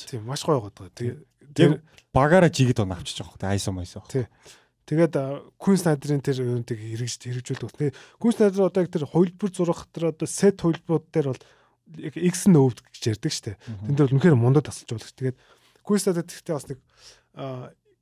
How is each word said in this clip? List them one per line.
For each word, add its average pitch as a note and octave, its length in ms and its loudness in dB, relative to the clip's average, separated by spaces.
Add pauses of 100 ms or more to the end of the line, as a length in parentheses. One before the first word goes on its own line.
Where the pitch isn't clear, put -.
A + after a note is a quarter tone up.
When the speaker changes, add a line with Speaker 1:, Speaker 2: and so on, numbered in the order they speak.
Speaker 1:
Тий, B2 100 -12
маш A#2 260 -10
гоё C#3+ 200 0
байгаа. G2+ 320 -18
Тэгээ A#2+ 180 -6
Speaker 2:
Яг - 400 -20
Speaker 1:
тэр C#3+ 160 6 (420)
Speaker 2:
багаараа D#3 380 6
жигэд B2 320 2
оноо F#2 160 -4
авчиж - 240 -12
байгаа F2 140 -14
хөөхтэй. G2 180 -6
Айсо G2+ 180 -2
майсо. F2+ 360 -10
Speaker 1:
Тий. B2+ 180 -4 (600)
Тэгээд, D#3+ 280 2
а, C#3 280 -6 (160)
Quinn G3 160 4
Snyder-ийн D3 480 0
тэр C3+ 120 -2 (120)
юунтыг A#2+ 320 -4
хэрэгж-, A2+ 480 -10
хэрэгжүүлдэг. B2 480 -10
Тэгээ D3 160 -4 (260)
Quinn A#3 160 2
Snyder G3 380 2
одоо F#3+ 100 0
яг D#3+ 100 -2
тэр D3+ 120 -2
хувилбар F3+ 480 0
зурах - 400 -2
тэр D#3+ 240 -4
одоо - 120 -6
set G3 360 2
хувилбарууд D#3+ 480 0
дээр D3 200 0
бол - 80 -8 (560)
яг D3 200 -12
X F3+ 320 0
нь F3 80 8
өвд C3+ 240 4 (120)
гэж - 100 -16 (140)
ярьдаг - 160 -6
штэ. - 240 -10 (120)
Speaker 2:
Мгм. G#2 160 -10
Speaker 1:
Тэн C#3+ 120 -2
дээр C#3+ 120 4
бол B2+ 80 2
үнэхээр D3 200 6
мундаг B2+ 280 4
тасалж - 320 -14
болох. - 160 -16
Тэгээд B2+ 240 -6 (480)
Quinn G#3 160 0
Snyder E3+ 240 -2
тэгтээ - 320 -10
бас C3 160 -10
нэг, C3 60 -12 (580)
а, C3 320 -12 (340)